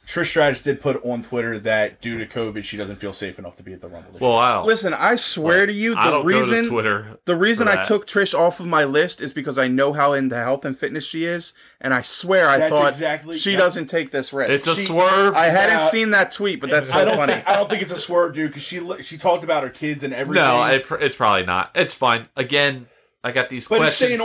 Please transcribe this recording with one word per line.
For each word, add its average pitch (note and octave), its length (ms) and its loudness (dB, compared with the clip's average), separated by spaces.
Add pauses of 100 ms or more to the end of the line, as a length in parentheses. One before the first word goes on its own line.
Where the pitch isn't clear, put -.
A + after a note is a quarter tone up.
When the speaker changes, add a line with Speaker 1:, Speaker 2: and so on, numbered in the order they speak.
Speaker 1:
Trish E3+ 220 -4
Stratus C#3+ 340 2
did - 200 -2
put C3+ 220 -2
on A#2+ 200 -6
Twitter A#2 340 -4
that G#2+ 420 -2
due A#2 200 -8
to G#2+ 80 -8
covid, A2 360 -6
she G#2 140 -10
doesn't G2+ 200 -8
feel G2+ 140 -8
safe F#2+ 280 -10
enough F2 160 -16
to - 80 -20
be F#2 100 -16
at F#2 80 -18
the F2 60 -14
Rumble E2+ 240 -20
this - 100 -16
Speaker 2:
Well, B2 120 4
Speaker 1:
year. A2+ 60 6
Speaker 2:
wow. A#2 260 4
Speaker 3:
Listen, G#3+ 280 2
I G3 220 2
swear F3 500 2
Speaker 2:
But G#3 60 0
Speaker 3:
to - 20 -4
you, A3 240 -2
Speaker 2:
I G#2+ 80 4
Speaker 3:
the C3+ 60 4
Speaker 2:
don't D3 160 2
go - 20 4
to F#3+ 80 4
Speaker 3:
reason, A#3 320 2
Speaker 2:
Twitter G#2+ 560 -2
Speaker 3:
the F3 100 0
reason G#3+ 300 2
Speaker 2:
for G3+ 80 2
Speaker 3:
I F#3 40 2
Speaker 2:
that. F#3 100 0
Speaker 3:
took G#3 180 0
Trish F#3+ 320 0
off E3+ 220 2
of F3 80 -8
my D#3 160 2
list D3+ 360 0
is C3+ 140 -8
because C#3 240 -8
I C3 100 2
know C3+ 260 2
how C#3+ 200 2
into C3+ 220 -2
health B2 280 -2
and C3+ 140 -6
fitness D3+ 300 -6
she D#3+ 180 -6
is, E3+ 280 -6 (280)
and C3 100 -4
I B2 120 0
swear F3+ 440 0
I C#3 120 4
Speaker 1:
That's D#3 180 2
Speaker 3:
thought C#3+ 120 4
Speaker 1:
exactly D3+ 500 -6
Speaker 3:
she G3 140 -2
Speaker 1:
that F#3+ 40 -2
Speaker 3:
doesn't F3 300 0
take D#3+ 240 -4
this C3 200 -4
risk. C3+ 200 -2
Speaker 2:
It's C#3 160 0
a E3 80 2
Speaker 1:
She G3+ 100 -2
Speaker 2:
swerve. F#3 500 4
Speaker 3:
I E3 120 4
hadn't G3+ 320 4
Speaker 1:
Yeah. - 100 2
Speaker 3:
seen A3+ 220 0
that G3 200 4
tweet, F#3+ 300 -4
but C3+ 80 -6
that's C#3 220 0
so D#3 80 2
Speaker 1:
I C#3+ 40 6
don't - 140 2
Speaker 3:
funny. C#3+ 160 2
Speaker 1:
think, - 160 -2
I G3+ 60 4
don't G3+ 120 2
think G#3 140 -4
it's F3+ 120 -6
a F3 40 -6
swerve, E3+ 380 0
dude, D3+ 180 -4
'cause D3 80 -14
she F3+ 180 -8
li-, E3+ 220 -10
she D#3+ 160 -14
talked F3+ 260 0
about D#3 200 -2
her C3 60 -8
kids D3 340 -8
and C3 100 -6
everything. C#3 320 0
Speaker 2:
No, B2 200 4
it C3 200 2
pr-, - 120 -6
it's C3+ 180 -2
probably G2+ 320 2
not. F2+ 260 -2
It's - 220 -2
fine. A#2 400 0
Again, C#3 500 0 (380)
I B2 80 -6
got B2+ 200 0
these B2 160 -10
Speaker 1:
But G#3+ 80 2
it's - 60 4 (180)
Speaker 2:
questions B3 160 2
Speaker 1:
staying A3+ 100 -2